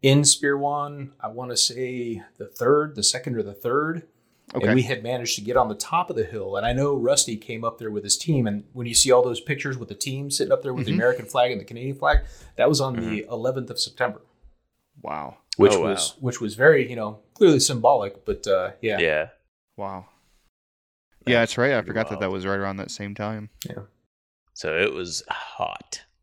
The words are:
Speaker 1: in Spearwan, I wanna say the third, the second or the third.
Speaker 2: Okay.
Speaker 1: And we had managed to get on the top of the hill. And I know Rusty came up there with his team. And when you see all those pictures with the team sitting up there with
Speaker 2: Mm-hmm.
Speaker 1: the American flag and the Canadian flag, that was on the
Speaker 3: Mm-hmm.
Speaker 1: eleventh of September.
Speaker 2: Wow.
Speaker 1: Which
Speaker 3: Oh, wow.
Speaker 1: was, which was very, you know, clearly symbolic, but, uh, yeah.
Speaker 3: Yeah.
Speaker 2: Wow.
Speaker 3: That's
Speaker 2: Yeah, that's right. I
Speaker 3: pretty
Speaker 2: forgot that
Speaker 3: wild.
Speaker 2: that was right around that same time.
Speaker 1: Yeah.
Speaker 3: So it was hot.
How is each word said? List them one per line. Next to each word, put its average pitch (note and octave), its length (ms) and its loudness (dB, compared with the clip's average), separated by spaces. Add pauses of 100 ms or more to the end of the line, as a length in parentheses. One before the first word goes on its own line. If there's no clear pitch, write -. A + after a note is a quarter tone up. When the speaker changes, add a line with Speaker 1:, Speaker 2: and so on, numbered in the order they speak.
Speaker 1:
in C#3 240 6
Spearwan, C#3+ 960 0
I A2+ 80 -8
wanna A#2+ 280 -8
say A#2+ 680 -4 (160)
the G#2 80 -12
third, D3 500 2
the G#2+ 60 -4
second B2+ 340 0
or A2 60 -2
the G2+ 120 -6
third. D3+ 500 -2 (500)
Speaker 2:
Okay. A2+ 120 0
Speaker 1:
And A2 80 4
we B2+ 80 4
had A#2+ 200 -2
managed A#2+ 340 -4
to A2 60 -8
get A#2+ 140 -2
on A#2+ 120 4
the G#2+ 60 -4
top - 360 -4
of - 60 -4
the A2 80 0
hill. G2 320 -6
And G#2 100 -2
I A#2+ 80 2
know C#3 200 2
Rusty B2 420 2
came A2+ 280 -10
up A#2 140 -4
there A2 120 -8
with G#2 140 -6
his G2+ 140 0
team. C3+ 280 2
And G#2 180 -4 (100)
when B2 120 -8
you A#2 80 -8
see C3 160 4
all B2 120 8
those A#2+ 180 -2
pictures C#3 380 -6
with A2+ 100 -12
the G2+ 60 -12
team C#3 360 -8
sitting - 220 0
up - 100 2
there C3 120 -4
with B2+ 120 -4
Speaker 2:
Mm-hmm. A2 120 -4
Speaker 1:
the A2 40 2
American B2 240 2
flag B2+ 260 2
and G#2 80 -6
the - 40 -14
Canadian C3 320 -8
flag, D3 220 4 (380)
that A#2+ 120 4
was D3 120 4
on C3 160 -2
the A2+ 40 -2 (220)
Speaker 3:
Mm-hmm. A2+ 100 -10
Speaker 1:
eleventh B2 380 -4
of - 80 -10
September. - 420 -4 (800)
Speaker 2:
Wow. D2+ 380 -8 (180)
Speaker 1:
Which G2+ 160 8
Speaker 3:
Oh, F#2+ 80 4
wow. D#2+ 100 0
Speaker 1:
was, - 300 -4
which B2 200 -4
was G#2+ 140 -6
very, C3 360 6
you A#2+ 60 -8
know, G#2+ 240 -8 (120)
clearly D#3+ 280 6
symbolic, A#2+ 680 2
but, G2+ 200 -4
uh, F#2 260 2 (100)
yeah. G#2+ 160 0
Speaker 3:
Yeah. D#2+ 300 2 (500)
Speaker 2:
Wow. G2 280 -12 (1120)
Speaker 3:
That's B2+ 120 -4
Speaker 2:
Yeah, A#2+ 80 6
that's A2+ 160 0
right. B2+ 160 4
I - 40 2
Speaker 3:
pretty G2 120 -2
Speaker 2:
forgot A2+ 220 -2
that G#2 60 -6
Speaker 3:
wild. - 60 -4
Speaker 2:
that F#2+ 100 0
was F#2+ 120 -4
right G2 140 0
around G2 200 -4
that F#2+ 120 -10
same G2+ 240 -10
time. G#2 340 -8 (180)
Speaker 1:
Yeah. G2 180 -12 (680)
Speaker 3:
So D#2+ 240 -6
it F2+ 160 0
was E2 380 -8
hot. - 720 -10 (200)